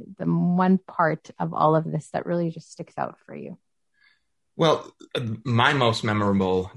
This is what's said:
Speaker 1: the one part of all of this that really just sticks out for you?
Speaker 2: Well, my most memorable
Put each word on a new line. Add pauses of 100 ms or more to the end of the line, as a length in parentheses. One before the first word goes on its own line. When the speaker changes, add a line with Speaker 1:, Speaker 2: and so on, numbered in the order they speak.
(180)
Speaker 1:
the
one
part (100)
of
all
of
this
that
really
just
sticks
out
for
you? (1000)
Speaker 2:
Well, (500)
my
most
memorable